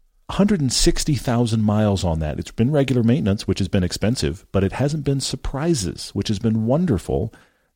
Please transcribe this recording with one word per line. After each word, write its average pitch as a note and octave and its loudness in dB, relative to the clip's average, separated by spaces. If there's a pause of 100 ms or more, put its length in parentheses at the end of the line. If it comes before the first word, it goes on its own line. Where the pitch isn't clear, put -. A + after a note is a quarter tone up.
(300)
hundred G3+ 2
and C3 0
sixty - 2
thousand A2+ 0
miles G#2 2
on E2 0
that. D2+ -4
It's - -10
been A#2 0
regular C3+ 2
maintenance, A2+ 2
which F#2+ 0
has G2 -2
been F#2 0
expensive, F2+ -2
but F#2+ 0
it F#2+ 0
hasn't C#3+ -2
been C#3 0
surprises, C3+ -4
which G2 -2
has G#2 -2
been A2 0
wonderful. A2+ 0 (420)